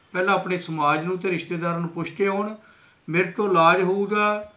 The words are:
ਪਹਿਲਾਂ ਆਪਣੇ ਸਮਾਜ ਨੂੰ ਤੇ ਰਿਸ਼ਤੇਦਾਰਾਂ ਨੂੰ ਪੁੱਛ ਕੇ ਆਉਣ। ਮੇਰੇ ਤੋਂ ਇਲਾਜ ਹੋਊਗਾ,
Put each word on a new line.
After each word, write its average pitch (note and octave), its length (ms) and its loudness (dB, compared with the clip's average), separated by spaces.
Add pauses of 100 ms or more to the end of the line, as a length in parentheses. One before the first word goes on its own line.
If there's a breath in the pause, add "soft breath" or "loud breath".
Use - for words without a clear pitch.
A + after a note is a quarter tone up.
(140 soft breath)
ਪਹਿਲਾਂ F#3 200 2
ਆਪਣੇ F3+ 240 0
ਸਮਾਜ D#3 480 0
ਨੂੰ F#3 120 -2
ਤੇ F#3 140 -2
ਰਿਸ਼ਤੇਦਾਰਾਂ E3+ 480 -4
ਨੂੰ E3+ 100 -4
ਪੁੱਛ E3+ 200 -8
ਕੇ G3 180 0
ਆਉਣ। G#3 260 -2 (540 soft breath)
ਮੇਰੇ F3 240 0
ਤੋਂ G#3 180 0
ਇਲਾਜ F3 320 6
ਹੋਊਗਾ, G#3 760 0